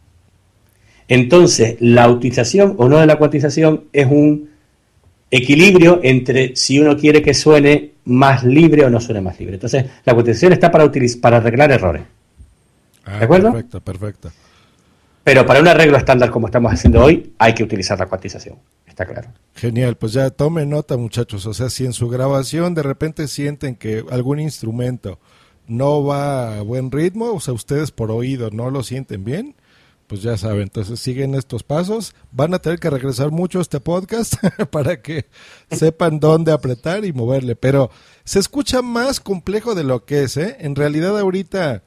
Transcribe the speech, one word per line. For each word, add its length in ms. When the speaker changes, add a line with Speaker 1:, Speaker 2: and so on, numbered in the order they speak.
Speaker 1:
Entonces, 720
la 300
utilización 680
o 100
no 120
de 60
la 120
cuantización 760
es 160
un 420
equilibrio 720
entre 520
si 240
uno 180
quiere 240
que 120
suene 580
más 380
libre 420
o 40
no 100
suene 220
más 180
libre. 160
Entonces, 300
la 80
cuantización 400
está 180
para 140
utiliz-, 340
para 180
arreglar 340
errores. 320
Speaker 2:
Ah, 140
Speaker 1:
¿De 60
acuerdo? 260
Speaker 2:
perfecto, 300
perfecto. 500
Speaker 1:
Pero 220
para 140
un 80
arreglo 300
estándar 340
como 160
estamos 260
haciendo 300
hoy, 340
hay 160
que 100
utilizar 360
la 80
cuantización, 480
está 180
claro. 240
Speaker 2:
Genial, 400
pues 180
ya 180
tomen 400
nota, 260
muchachos. 480
O 80
sea, 160
si 160
en 80
su 160
grabación 640
de 100
repente 440
sienten 480
que 340
algún 300
instrumento 800
no 360
va 540
a 60
buen 260
ritmo, 440
o 60
sea, 140
ustedes 380
por 180
oído 400
no 220
lo 100
sienten 420
bien, 320
pues 160
ya 140
saben, 260
entonces 360
siguen 360
estos 280
pasos. 520
Van 240
a 40
tener 200
que 100
regresar 400
mucho 300
a 20
este 180
podcast 540
<laughs> 180
para 320
que 240
sepan 500
dónde 320
apretar 540
y 80
moverle, 420
pero 360
se 160
escucha 420
más 380
complejo 560
de 80
lo 200
que 200
es, 140
¿eh? 240
En 140
realidad 420
ahorita 680